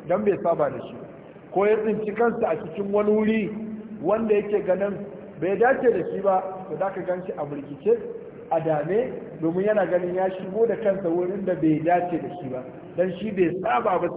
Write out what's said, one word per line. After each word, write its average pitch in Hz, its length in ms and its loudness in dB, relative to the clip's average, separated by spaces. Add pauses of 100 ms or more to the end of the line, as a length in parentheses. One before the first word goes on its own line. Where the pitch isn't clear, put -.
dan 190 160 2
bai 196 180 4
saba 160 280 2
da 131 100 -8
shi. - 160 -12 (580)
Ko 190 120 4
ya 214 100 6
tsinci 214 360 0
kansa 226 360 2
a - 80 2
cikin 202 360 -6
wani 208 180 4
wuri 214 400 2 (520)
wanda 214 320 2
yake 208 320 2
ganin 185 400 0 (340)
bai 185 160 2
dace 247 340 4
da 190 220 0
shi 190 80 -4
ba, 190 220 4 (260)
to, - 80 -6
za 190 140 -2
ka 190 100 -8
gan 180 240 -4
shi 208 80 -8
a 156 140 -6
burkice, 143 500 -2 (560)
a 165 80 2
dame, 160 500 0 (320)
domin 180 240 0
yana 214 240 4
ganin 175 240 0
ya 185 160 0
shigo 190 380 -2
da 202 80 0
kansa 196 320 0
wurin 180 360 0
da 180 100 0
bai 156 300 4
dace 175 380 2
da 131 60 -8 (120)
shi 135 80 -10
ba, 127 140 -6 (340)
dan 180 220 2
shi 214 140 -4
bai 180 180 4 (100)
saba 226 380 2
ba 175 180 0